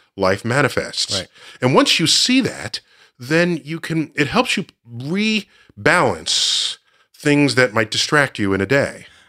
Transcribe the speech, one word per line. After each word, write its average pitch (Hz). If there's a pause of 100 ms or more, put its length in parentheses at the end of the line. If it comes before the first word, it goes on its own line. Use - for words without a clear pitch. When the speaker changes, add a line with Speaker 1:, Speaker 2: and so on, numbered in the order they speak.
(160)
Speaker 1:
life 98
manifests. 113
Speaker 2:
Right. 87 (340)
Speaker 1:
And 131
once 277
you 165
see -
that, 107 (400)
then 165
you 160
can, 160
it 143
helps 233
you 190 (1120)
rebalance 110 (360)
things 143
that 123
might 113
distract -
you 98
in 95
a 98
day. 135 (240)